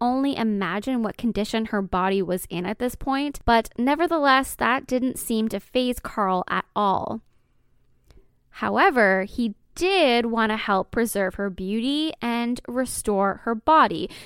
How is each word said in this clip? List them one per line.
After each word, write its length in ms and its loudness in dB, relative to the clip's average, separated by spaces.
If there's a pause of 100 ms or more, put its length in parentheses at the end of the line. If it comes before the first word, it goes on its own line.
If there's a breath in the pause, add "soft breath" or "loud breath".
only 360 0
imagine 640 -2
what 140 -6
condition 500 -2
her 160 -2
body 400 0
was 260 -4
in 180 -6
at 120 -6
this 160 -4
point, 500 -4
but 320 4
nevertheless, 760 2
that 320 0
didn't 320 -2
seem 300 -2
to 100 -4
faze 400 -2
Carl 500 -2
at 180 -2 (100)
all. 460 0 (1300)
However, 760 4
he 320 -4 (200)
did 500 4
want 240 0
to 60 -2
help 340 0
preserve 460 -2
her 120 -4
beauty 720 -2
and 460 -2
restore 800 -2
her 100 -2
body. 560 2 (160 loud breath)